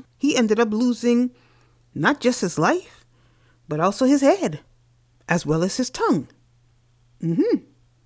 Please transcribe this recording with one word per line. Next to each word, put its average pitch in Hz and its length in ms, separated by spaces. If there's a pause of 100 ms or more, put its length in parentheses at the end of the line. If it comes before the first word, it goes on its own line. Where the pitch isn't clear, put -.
(180)
he 285 180
ended 220 240
up 226 120
losing 240 580 (640)
not 202 260
just 240 220
his 180 160
life, 240 480 (600)
but 151 120
also 202 260
his 269 160
head, 277 400 (680)
as 170 180
well 160 180
as 190 140
his 254 140
tongue. 294 360 (960)
Mm-hmm. 254 380 (460)